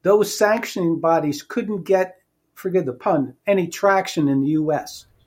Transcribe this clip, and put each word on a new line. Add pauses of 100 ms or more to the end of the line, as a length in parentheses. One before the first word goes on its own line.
those
sanctioning
bodies
couldn't
get, (380)
forgive
the
pun, (120)
any
traction
in
the
U
S, (200)